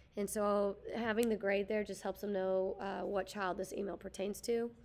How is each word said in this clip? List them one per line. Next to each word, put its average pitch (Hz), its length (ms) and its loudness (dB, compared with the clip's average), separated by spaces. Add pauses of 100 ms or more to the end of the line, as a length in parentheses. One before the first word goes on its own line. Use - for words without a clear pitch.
(160)
And 202 140 0
so 202 480 4 (180)
having 233 320 2
the 220 80 2
grade 196 320 2
there 214 160 0
just 196 180 -8
helps 196 200 -4
them 208 100 -2
know, 190 480 2
uh, 196 260 -4
what 196 220 0
child 190 300 -2
this 190 160 -4
email 202 240 -4
pertains 196 440 -4
to. 233 300 0 (140)